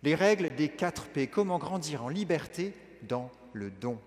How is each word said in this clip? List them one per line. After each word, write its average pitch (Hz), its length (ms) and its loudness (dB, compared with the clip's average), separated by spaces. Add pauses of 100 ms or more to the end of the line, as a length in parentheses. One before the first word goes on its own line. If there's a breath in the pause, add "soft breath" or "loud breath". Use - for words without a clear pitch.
Les 147 100 6
règles 180 420 4
des 147 140 2
quatre - 360 -2
P. 139 220 -2
Comment 190 300 2
grandir 151 460 -4
en 120 60 -4
liberté 175 640 -2 (300)
dans 123 280 -4 (220)
le 101 180 -6
don. 113 360 -4